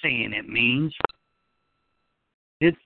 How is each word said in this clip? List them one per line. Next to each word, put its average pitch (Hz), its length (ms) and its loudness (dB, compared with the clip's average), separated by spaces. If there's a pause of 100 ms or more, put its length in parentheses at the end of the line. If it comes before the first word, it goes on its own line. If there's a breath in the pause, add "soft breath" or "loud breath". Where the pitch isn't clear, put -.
saying 117 320 -2
it 107 160 -8
means. 123 440 0 (1700)
It, 165 160 4 (100)